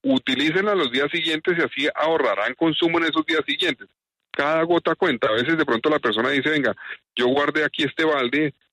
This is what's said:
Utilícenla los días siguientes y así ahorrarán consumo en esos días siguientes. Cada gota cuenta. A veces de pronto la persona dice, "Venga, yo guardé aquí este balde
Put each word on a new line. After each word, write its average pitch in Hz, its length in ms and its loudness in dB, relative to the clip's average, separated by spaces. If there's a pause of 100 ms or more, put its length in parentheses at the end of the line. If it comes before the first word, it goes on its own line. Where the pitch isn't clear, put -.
Utilícenla 156 720 0
los 147 180 0
días 139 200 0
siguientes 160 460 -2
y 156 40 2
así 139 320 -2
ahorrarán 127 600 0
consumo 165 440 0
en 165 60 0
esos 156 220 0
días 156 200 0
siguientes. 151 420 -4 (420)
Cada 156 320 0
gota 170 320 2
cuenta. 139 340 0
A 110 40 2
veces 131 260 0
de 151 60 0
pronto 120 260 0
la 151 80 2
persona 117 320 0
dice, 143 180 0
"Venga, 139 260 0 (400)
yo 123 120 0
guardé 147 380 2
aquí 151 180 -4
este 147 220 -2
balde 143 500 0 (180)